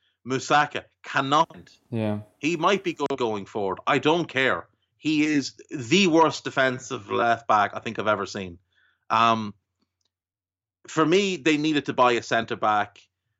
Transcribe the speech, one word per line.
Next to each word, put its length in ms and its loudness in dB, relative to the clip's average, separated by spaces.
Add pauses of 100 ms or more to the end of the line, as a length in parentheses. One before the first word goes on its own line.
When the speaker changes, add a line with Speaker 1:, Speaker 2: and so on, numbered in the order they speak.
(260)
Speaker 1:
Musaka 580 0 (180)
cannot. 680 -2 (200)
Speaker 2:
Yeah. 300 -4 (180)
Speaker 1:
He 180 -2
might 280 0
be 100 -4
good 220 -4
going 300 -4
forward. 400 -4
I 120 2
don't 300 0
care. 380 0 (320)
He 260 0
is 300 -2 (160)
the 380 2
worst 360 2
defensive 640 -4
left 360 0
back 280 2
I 60 -8
think 180 -10
I've 80 -4
ever 200 0
seen. 320 -10 (500)
Um, 460 0 (1300)
for 180 2
me, 300 2
they 220 0
needed 280 0
to 60 -4
buy 200 4
a 100 0
centre 340 -2
back. 420 0 (420)